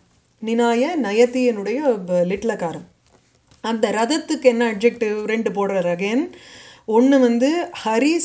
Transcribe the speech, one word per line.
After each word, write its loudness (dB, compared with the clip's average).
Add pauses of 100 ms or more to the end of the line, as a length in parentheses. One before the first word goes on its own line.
(380)
நினாய 0
நயத்தியனுடைய 0
ப-, -4
லிட்லகாரம். -2 (760)
அந்த -2
ரதத்துக்கு -2
என்ன 2
adjective -2
ரெண்டு -2
போடுறார் -2
again. -2 (560)
ஒண்ணு 6
வந்து 2 (140)
ஹரி 0